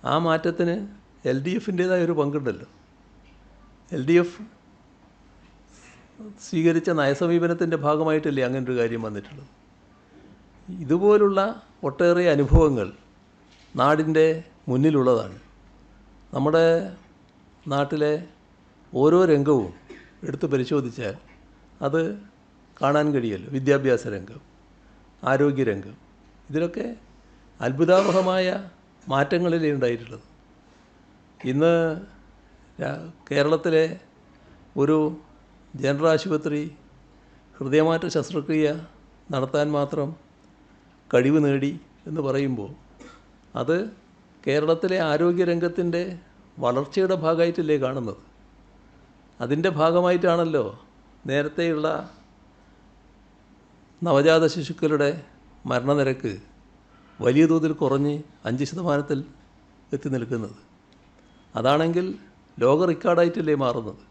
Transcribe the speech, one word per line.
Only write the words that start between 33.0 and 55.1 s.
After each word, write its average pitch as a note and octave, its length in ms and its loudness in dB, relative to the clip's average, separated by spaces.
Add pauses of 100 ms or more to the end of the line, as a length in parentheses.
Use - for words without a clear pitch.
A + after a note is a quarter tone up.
കേരളത്തിലെ D#3 600 0 (880)
ഒരു D3 220 2 (760)
ജനറൽ C#3+ 340 -2
ആശുപത്രി D#3 540 0 (960)
ഹൃദയമാറ്റ D#3 520 0
ശസ്ത്രക്രിയ D#3 600 -2 (600)
നടത്താൻ D3 400 -2
മാത്രം C#3+ 380 -2 (1040)
കഴിവ് C3+ 300 4
നേടി C#3 300 0 (340)
എന്ന് D#3 160 -6
പറയുമ്പോൾ C3 500 -4 (840)
അത് C3 240 -2 (640)
കേരളത്തിലെ E3 580 0
ആരോഗ്യരംഗത്തിൻ്റെ E3+ 1000 0 (540)
വളർച്ചയുടെ C#3+ 580 0
ഭാഗമായിട്ടല്ലേ E3 600 0
കാണുന്നത്? B2+ 440 -6 (1160)
അതിൻ്റെ D3 300 -2
ഭാഗമായിട്ടാണല്ലോ E3+ 960 2 (600)
നേരത്തെയുള്ള D3+ 640 -2 (2250)
നവജാത D#3+ 460 4
ശിശുക്കളുടെ D3+ 640 0 (560)